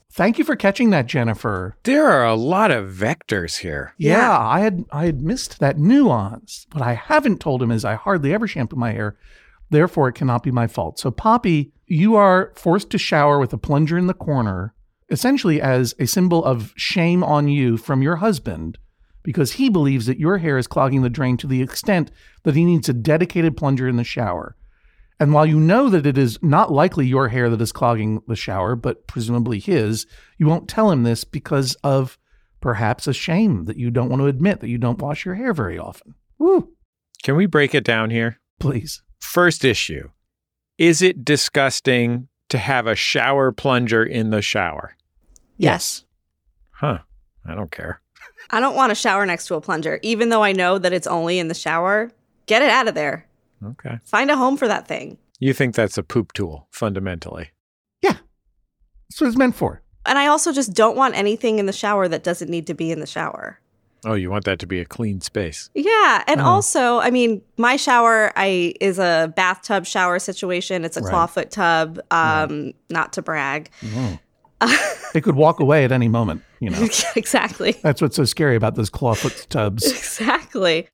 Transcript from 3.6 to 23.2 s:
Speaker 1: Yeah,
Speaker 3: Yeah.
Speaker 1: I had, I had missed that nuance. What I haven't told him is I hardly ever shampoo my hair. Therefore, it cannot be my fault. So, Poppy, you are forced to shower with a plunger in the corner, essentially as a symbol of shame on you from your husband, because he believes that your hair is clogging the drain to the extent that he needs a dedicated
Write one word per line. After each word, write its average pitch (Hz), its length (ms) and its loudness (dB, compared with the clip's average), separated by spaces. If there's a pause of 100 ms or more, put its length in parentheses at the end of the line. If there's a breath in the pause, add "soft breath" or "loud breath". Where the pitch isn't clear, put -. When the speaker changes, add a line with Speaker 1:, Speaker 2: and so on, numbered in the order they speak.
Speaker 1:
Yeah, 170 220 4
Speaker 3:
Yeah. 214 180 4 (100)
Speaker 1:
I 143 120 2
had, 202 320 -2
I 147 160 -2
had 147 160 -2
missed 220 360 -6
that 139 200 0
nuance. 147 920 2
What 143 120 -4
I 120 100 -2
haven't 262 460 0
told 131 240 -2
him 117 80 0
is 113 120 0
I 107 120 -2
hardly 151 360 -2
ever 214 160 0
shampoo 143 280 -6
my 120 160 -2
hair. 104 260 -4 (540 soft breath)
Therefore, 151 360 2
it 123 60 -2
cannot 123 300 0
be 131 80 -2
my 120 160 0
fault. - 320 -6
So, 135 100 -4
Poppy, 190 640 0 (160)
you 190 260 4
are 190 420 4
forced 190 360 0
to 196 80 0
shower 147 400 2
with 127 140 -2
a 110 40 -4
plunger 151 400 0
in 180 80 2
the 185 80 0
corner, 110 600 -4 (340)
essentially 143 500 0
as 127 380 0
a 143 80 -2
symbol 170 400 2
of 120 300 -2
shame 175 480 0
on 147 240 2
you 127 300 2
from 131 260 0
your 160 140 0
husband, 117 600 -4 (460)
because 139 300 -2
he 269 140 0
believes 139 380 2
that 127 140 -2
your 180 180 0
hair 156 220 0
is 123 80 -2
clogging 135 340 0
the 123 80 2
drain 123 280 0
to 151 100 -8
the 131 160 0
extent 170 480 -2 (320 soft breath)
that 143 120 2
he 165 100 4
needs 170 220 2
a 151 60 2
dedicated 156 640 0